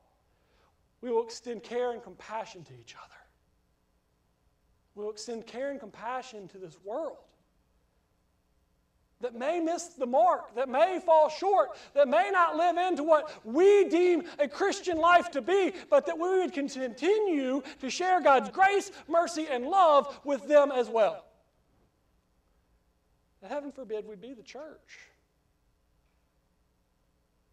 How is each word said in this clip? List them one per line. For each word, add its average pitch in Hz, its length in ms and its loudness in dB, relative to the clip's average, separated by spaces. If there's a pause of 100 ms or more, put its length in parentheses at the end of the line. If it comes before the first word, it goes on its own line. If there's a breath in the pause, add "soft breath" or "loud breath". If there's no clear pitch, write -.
(1000)
we 247 100 -8
will 233 120 0
extend 226 380 -14
care 247 300 -6
and 233 100 -12
compassion 190 640 -14
to 139 160 -20
each 113 160 -20
other. - 240 -20 (1800)
We'll 208 160 -8
extend 226 340 -12
care 269 260 -10
and 277 80 -12
compassion 214 680 -10
to 196 100 -20
this 175 280 -18
world 262 320 -6 (2000)
that 233 140 -6
may 285 240 -4
miss 330 280 -4
the 262 180 -8
mark, 294 500 2
that 262 140 -4
may 330 300 0
fall 311 300 4
short, 359 420 0 (220 loud breath)
that 277 140 4
may 339 240 2
not 339 240 4
live 339 220 2
into 349 260 0
what 302 260 4 (140 loud breath)
we 370 460 6
deem 349 340 2 (160 loud breath)
a 294 80 0
Christian 359 500 -4
life 349 340 4
to 277 100 -6
be, 349 320 0 (160 loud breath)
but 285 160 4
that 330 120 -4
we 370 220 0
would 359 140 -2
continue 277 1080 -2 (200 loud breath)
to 262 80 -8
share 359 320 0
God's 262 280 4
grace, 381 420 0 (160 loud breath)
mercy, 320 440 -2
and 247 140 -4
love 302 580 4
with 269 240 -6
them 285 240 6
as 240 180 -2
well. 196 360 0 (2250)
That 196 100 -16
heaven 285 200 -8
forbid 214 360 -10
we 214 80 -18
be 226 180 -18
the 220 100 -20
church. - 560 -20 (2500)